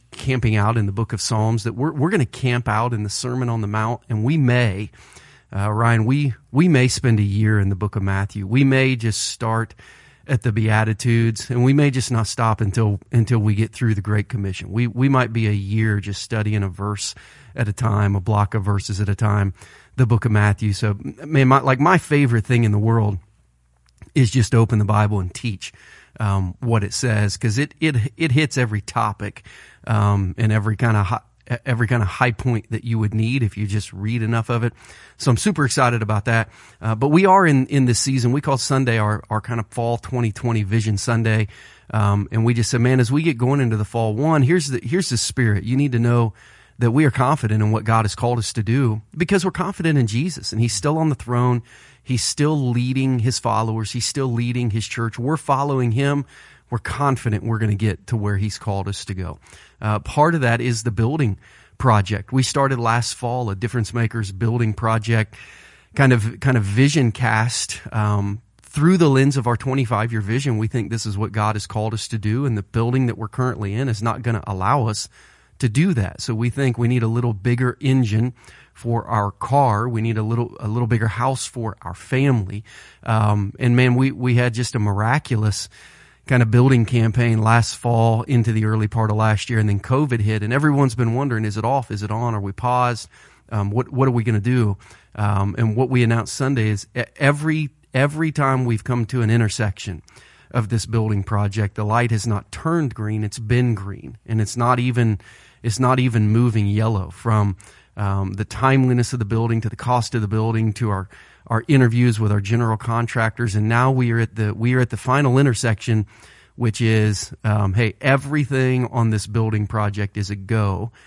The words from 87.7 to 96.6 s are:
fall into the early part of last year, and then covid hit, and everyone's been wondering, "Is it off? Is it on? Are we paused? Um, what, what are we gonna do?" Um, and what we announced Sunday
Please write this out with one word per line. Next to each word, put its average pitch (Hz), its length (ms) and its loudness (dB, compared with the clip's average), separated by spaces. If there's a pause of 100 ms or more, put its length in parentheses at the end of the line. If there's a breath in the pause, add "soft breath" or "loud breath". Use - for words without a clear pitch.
fall 113 460 2
into 117 300 2
the 107 120 0
early 107 240 0
part 110 220 -2
of 104 60 0
last 107 340 0
year, 110 100 2
and 107 80 2
then 101 100 0
covid 131 420 0
hit, 107 220 0
and 110 100 -2
everyone's 139 440 2
been 117 180 0
wondering, 123 300 -2
"Is 104 120 -4
it 107 80 -4
off? 127 280 -4
Is 104 100 -6
it 104 80 -8
on? 113 240 -2
Are 101 60 -4
we 98 100 -6
paused? 123 580 -2 (420 loud breath)
Um, 101 200 -2
what, 113 200 -2
what 131 180 0
are 123 40 0
we 117 120 -2
gonna 110 160 0
do?" 110 380 0 (360 loud breath)
Um, 101 440 0
and 110 180 0
what 127 140 0
we 123 120 2
announced 117 320 0
Sunday 131 360 0